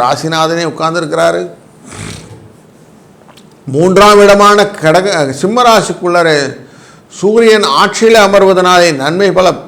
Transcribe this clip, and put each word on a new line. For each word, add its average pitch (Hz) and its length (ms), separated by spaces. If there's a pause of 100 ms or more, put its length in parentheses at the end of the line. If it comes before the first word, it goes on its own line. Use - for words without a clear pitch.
ராசிநாதனே 160 680
உட்கார்ந்திருக்கிறாரு. 165 760 (2250)
மூன்றாம் 190 560
இடமான 202 400 (200)
கடக-, 160 480
சிம்ம 196 320
ராசிக்குள்ளர 175 960 (520)
சூரியன் 220 540
ஆட்சியில் 202 520
அமர்வதனாலே 185 800
நன்மை 170 380
பல 180 200 (160)